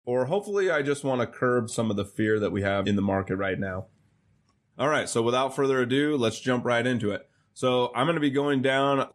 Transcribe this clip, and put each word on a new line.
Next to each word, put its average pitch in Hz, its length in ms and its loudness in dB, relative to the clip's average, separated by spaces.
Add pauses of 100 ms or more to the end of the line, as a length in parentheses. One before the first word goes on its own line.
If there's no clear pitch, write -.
or 127 220 0
hopefully 202 440 0
I 147 120 2
just 139 200 -2
wanna 127 240 0
curb 123 420 0
some 113 220 -2
of 101 60 -2
the 101 80 -2
fear 107 340 0
that 95 140 0
we 98 80 0
have 101 260 0
in 101 80 2
the 98 60 0
market 95 340 0
right 95 240 -4
now. 95 280 -6 (920)
All 131 100 0
right, 135 220 0
so 117 120 0
without 127 360 0
further 135 240 2
ado, 143 340 0
let's 117 240 0
jump 123 240 -2
right 120 240 0
into 107 240 -2
it. - 160 -8 (260)
So 127 400 0
I'm 123 120 2
gonna 165 160 0
be 147 80 2
going 139 320 2
down. 135 540 2